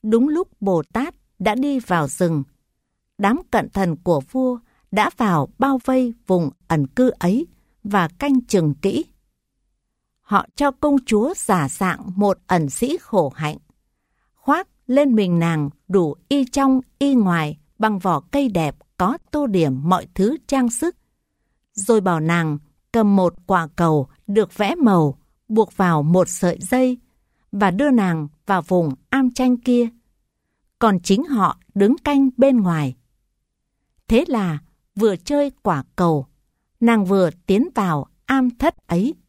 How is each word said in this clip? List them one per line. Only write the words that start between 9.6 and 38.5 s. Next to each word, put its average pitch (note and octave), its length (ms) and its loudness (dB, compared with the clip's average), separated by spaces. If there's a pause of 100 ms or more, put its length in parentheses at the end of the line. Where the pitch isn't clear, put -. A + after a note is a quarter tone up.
Họ - 240 -2 (100)
cho C#4+ 160 0
công C#4 340 0
chúa A3+ 320 0
giả F3 320 -2
dạng - 460 -6
một G3 220 0 (100)
ẩn E3 220 0
sĩ C4+ 280 -4
khổ E3 380 -2
hạnh, D3+ 220 -8 (920)
khoác D#4+ 200 0 (200)
lên C4+ 280 2
mình F3+ 240 2
nàng E3 300 -2 (180)
đủ F3 280 0 (140)
y C#4 160 0
trong C4 360 0 (180)
y C#4 160 2
ngoài E3+ 420 0 (220)
bằng G#3+ 200 -2
vỏ F3 200 -2
cây C#4 300 -2
đẹp E3 260 -2 (220)
có G#3+ 200 -2 (140)
tô D4 160 -2
điểm D#3 420 0
mọi F3+ 260 0
thứ A3+ 220 0 (100)
trang B3+ 220 0
sức. E4 260 -4 (800)
Rồi G#3+ 280 0
bảo F3+ 180 0
nàng D#3+ 380 0 (340)
cầm G#3 240 2
một F3 180 2 (140)
quả F3 280 0
cầu D#3 320 0 (200)
được G3+ 300 -2
vẽ G#3+ 180 -2
màu, F#3 420 2 (300)
buộc G#3+ 300 0
vào E3+ 260 2
một E3+ 260 2
sợi - 320 -4
dây B3+ 360 0 (540)
và G3+ 200 0
đưa C4 200 0
nàng F3+ 360 0 (180)
vào F#3+ 160 -2
vùng E3 320 0 (160)
am B3+ 240 0
tranh B3+ 240 0
kia. A#3+ 320 0 (880)
Còn G3 200 2
chính G3 240 0
họ A3 360 -2 (160)
đứng G#3 220 2
canh C#4 400 2
bên C4 200 4
ngoài. D#3+ 380 0 (1120)
Thế B3 200 2
là E3+ 320 -4 (360)
vừa G3+ 200 2
chơi C#4+ 360 -2 (120)
quả F3+ 200 -2 (120)
cầu, D#3 320 0 (520)
nàng A#3 260 2
vừa F#3 240 2 (160)
tiến G#3+ 300 2
vào E3+ 320 -2 (180)
am C4 240 0
thất - 380 -4